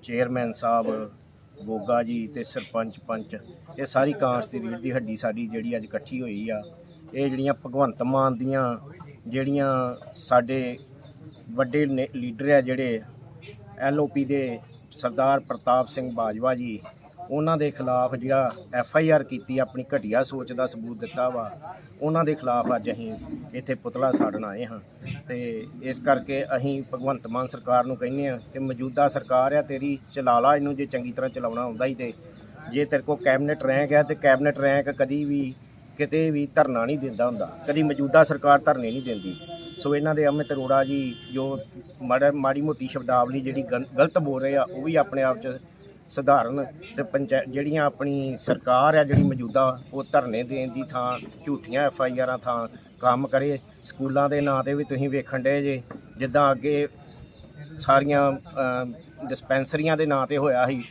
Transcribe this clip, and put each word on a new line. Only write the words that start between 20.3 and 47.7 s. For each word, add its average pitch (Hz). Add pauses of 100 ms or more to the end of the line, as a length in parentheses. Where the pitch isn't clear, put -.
ਦਾ 127
ਸਬੂਤ 113
ਦਿੱਤਾ 123
ਵਾ, 113 (500)
ਉਹਨਾਂ 160
ਦੇ 151
ਖਿਲਾਫ 123 (100)
ਅੱਜ 110
ਅਸੀਂ 110 (380)
ਇੱਥੇ 127
ਪੁਤਲਾ 127
ਸਾੜਨ 110
ਆਏ 107
ਹਾਂ। 113 (480)
ਤੇ 120 (180)
ਇਸ 127
ਕਰਕੇ 135 (120)
ਅਸੀਂ 135 (120)
ਭਗਵੰਤ 127
ਮਾਨ 123
ਸਰਕਾਰ 123
ਨੂੰ 127
ਕਹਿੰਦੇ 135
ਹਾਂ 123 (160)
ਕਿ 135
ਮੌਜੂਦਾ 131
ਸਰਕਾਰ 131
ਆ 147
ਤੇਰੀ, 139 (160)
ਚਲਾ 127
ਲਾ 139
ਇਹਨੂੰ 143
ਜੇ 139
ਚੰਗੀ 123
ਤਰ੍ਹਾਂ 131
ਚਲਾਉਣਾ 117
ਆਉਂਦਾ 123
ਹੀ। 131
ਤੇ 120 (580)
ਜੇ 143
ਤੇਰੇ 135
ਕੋਲ 147
ਕੈਬਨਿਟ 143
ਰੈਂਕ 135
ਆ 147
ਤੇ 147
ਕੈਬਨਿਟ 139
ਰੈਂਕ 139
ਕਦੀ 135
ਵੀ 143 (440)
ਕਿਤੇ 156
ਵੀ 143
ਧਰਨਾ 131
ਨਹੀਂ 143
ਦਿੰਦਾ 120
ਹੁੰਦਾ, 101 (100)
ਕਦੀ 151
ਮੌਜੂਦਾ 143
ਸਰਕਾਰ 143
ਧਰਨੇ 131
ਨਹੀਂ 131
ਦਿੰਦੀ। 98 (480)
ਸੋ 143
ਇਹਨਾਂ 151
ਦੇ 151
ਅਮਿਤ 147
ਅਰੋੜਾ 135
ਜੀ 131 (180)
ਜੋ 135 (420)
ਮਾੜਾ, 131
ਮਾੜੀ 139
ਮੋਟੀ 147
ਸ਼ਬਦਾਵਲੀ 127
ਜਿਹੜੀ 131
ਗਲ-, 123 (120)
ਗਲਤ 160
ਬੋਲ 139
ਰਹੇ 135
ਆ, 135
ਉਹ 127
ਵੀ 160
ਆਪਣੇ 139
ਆਪ 127
'ਚ 127 (540)
ਸਧਾਰਨ 135 (320)
ਤੇ 139
ਪੰਚਾਇ-, 131
ਜਿਹੜੀਆਂ 147